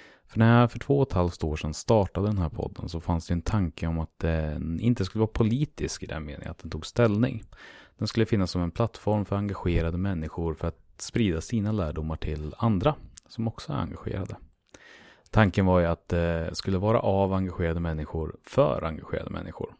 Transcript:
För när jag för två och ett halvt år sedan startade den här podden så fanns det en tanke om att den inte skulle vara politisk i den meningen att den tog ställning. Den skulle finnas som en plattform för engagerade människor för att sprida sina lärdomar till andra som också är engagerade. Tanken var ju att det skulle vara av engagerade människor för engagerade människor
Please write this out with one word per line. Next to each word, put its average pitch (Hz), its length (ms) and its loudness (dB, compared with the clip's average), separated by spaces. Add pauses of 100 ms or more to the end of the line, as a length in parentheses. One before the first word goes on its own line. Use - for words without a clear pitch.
(300)
För - 100 -2
när 117 220 8
jag 120 100 4
för - 80 -10
två 139 200 2
och 135 80 2
ett - 60 -6
halvt 87 300 0
år 76 120 -2
sedan 78 180 -4
startade 101 540 2
den 104 100 0
här 85 120 2
podden - 400 -6
så 85 100 -6
fanns 82 280 -2
det 87 60 -2
en 85 80 0
tanke 87 460 0
om 82 120 -2
att - 200 -6
den 80 600 -2
inte 120 260 2
skulle 104 140 -4
vara 110 140 2
politisk - 680 -2
i - 20 -8
den 78 200 -8
meningen 73 260 -10
att 82 60 -14
den 82 140 -14
tog 80 140 -8
ställning. 117 580 2 (540)
Den 110 100 -2
skulle 113 180 2
finnas 98 260 0
som 90 100 0
en 85 100 -2
plattform 107 540 -2
för 101 100 -2
engagerade 87 640 0
människor 85 560 -2
för 85 140 -4
att - 340 -10
sprida 92 400 0
sina 107 300 -2
lärdomar 78 440 -2
till 76 420 -6
andra 113 380 2 (320)
som 113 200 -6
också - 260 -8
är 139 40 -2
engagerade. - 580 -6 (960)
Tanken 101 340 6
var 92 140 6
ju 87 60 4
att 82 220 -2
det 85 460 0
skulle 95 240 -2
vara 107 220 2
av 98 340 2
engagerade 87 460 -2
människor 80 640 -4
för - 400 2
engagerade - 460 -6
människor - 500 -10